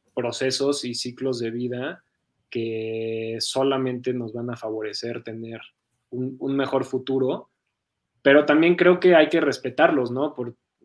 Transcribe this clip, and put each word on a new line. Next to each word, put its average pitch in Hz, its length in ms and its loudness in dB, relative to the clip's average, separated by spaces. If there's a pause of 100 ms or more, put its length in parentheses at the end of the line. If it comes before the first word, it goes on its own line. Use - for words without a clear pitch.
(140)
procesos 131 720 -2
y 120 100 -6
ciclos 127 460 -6
de 113 100 -4
vida 123 520 -6 (480)
que 113 920 -6
solamente 131 720 -2
nos 117 180 -8
van 120 180 -8
a 117 60 -10
favorecer 110 680 -8
tener 113 360 -12 (500)
un, 127 280 -8
un 139 180 -4
mejor 135 280 0
futuro, 131 640 -2 (720)
pero 143 240 8
también 160 300 6
creo 180 240 6
que 180 140 6
hay 156 140 8
que 165 140 2
respetarlos, 135 680 2
¿no? 139 240 -4
Por 120 200 -8 (300)